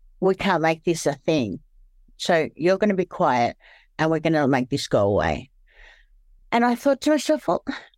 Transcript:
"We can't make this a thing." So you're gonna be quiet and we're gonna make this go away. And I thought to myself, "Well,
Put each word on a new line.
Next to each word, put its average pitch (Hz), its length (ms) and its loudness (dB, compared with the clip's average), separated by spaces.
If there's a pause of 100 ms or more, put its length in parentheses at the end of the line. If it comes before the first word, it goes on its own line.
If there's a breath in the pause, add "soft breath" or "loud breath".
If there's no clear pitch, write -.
(200)
"We 190 140 2
can't 180 300 0
make 160 200 0
this 165 220 -2
a 139 80 0
thing." 131 460 -2 (640)
So 165 340 0
you're 180 220 0
gonna 208 160 0
be 180 120 -2
quiet 123 520 0 (400 soft breath)
and 160 140 0
we're 160 80 0
gonna 156 280 2
make 127 220 0
this 127 180 -4
go 104 200 2
away. 82 420 0 (1000 soft breath)
And 233 120 2
I 240 120 2
thought 277 260 -2
to - 80 0
myself, 302 380 0
"Well, - 180 -4 (320 loud breath)